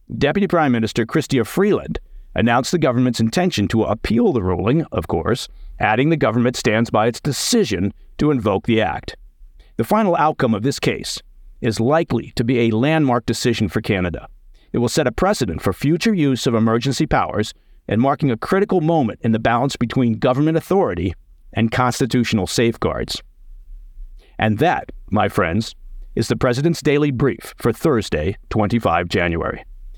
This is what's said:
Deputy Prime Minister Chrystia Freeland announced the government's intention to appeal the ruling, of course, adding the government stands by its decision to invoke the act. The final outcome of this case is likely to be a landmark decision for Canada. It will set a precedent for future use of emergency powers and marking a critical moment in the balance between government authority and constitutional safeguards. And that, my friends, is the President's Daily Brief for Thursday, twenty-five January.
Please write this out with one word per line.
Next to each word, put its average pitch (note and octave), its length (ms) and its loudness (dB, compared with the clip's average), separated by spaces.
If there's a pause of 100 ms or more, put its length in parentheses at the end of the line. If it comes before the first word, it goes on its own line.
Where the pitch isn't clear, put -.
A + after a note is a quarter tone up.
(160)
Deputy D3 320 2
Prime D#3+ 240 2
Minister A2+ 340 0
Chrystia B2 420 0
Freeland F3 520 0 (360)
announced A#2+ 360 2
the F3+ 60 2
government's B2+ 420 2
intention A2+ 500 0
to A2 140 2
appeal A#2 500 0
the A2 100 0
ruling, F#2 480 0
of - 160 -4
course, F2 400 -2 (320)
adding A2 300 2
the E3 60 2
government A#2+ 400 2
stands A2+ 340 0
by A2 180 2
its A#2+ 120 -2
decision B2+ 720 -2 (260)
to D3 120 2
invoke G#2+ 380 0
the A2 140 4
act. - 360 -4 (600)
The A#2+ 60 0
final G#3 320 2
outcome D3 380 2
of G2+ 80 -2
this C3+ 180 -2
case - 400 -4 (400)
is A2+ 200 -2
likely C#3 560 0
to B2+ 80 2
be A#2+ 160 2
a A#2 160 2
landmark C3+ 500 2
decision A2+ 420 0
for A2 140 -4
Canada. F2+ 460 -2 (440)
It - 60 -2
will B2 120 0
set D3+ 180 2
a A#2 40 0
precedent A2+ 500 0
for G2 120 0
future E3+ 400 0
use C#3 340 0
of A#2 80 2
emergency A2+ 500 2
powers G#2+ 480 -2 (340)
and G#2 120 0
marking C3+ 320 2
a A2 60 -2
critical F#3+ 420 0
moment D#3 440 0
in A2+ 100 2
the A2 60 2
balance A#2+ 360 0
between A#2+ 380 0
government C3+ 420 2
authority G2+ 580 0 (380)
and A2+ 200 0
constitutional A#2+ 760 0
safeguards. - 720 -2 (1160)
And G#2+ 200 2
that, B2+ 320 0 (200)
my G2+ 160 2
friends, F#2+ 480 -2 (400)
is - 140 0
the A#2+ 80 0
President's C#3+ 440 0
Daily D3 300 2
Brief B2+ 460 -2
for A#2 160 0
Thursday, G2+ 640 0 (120)
twenty-five G2 600 0
January. E2+ 560 -2 (320)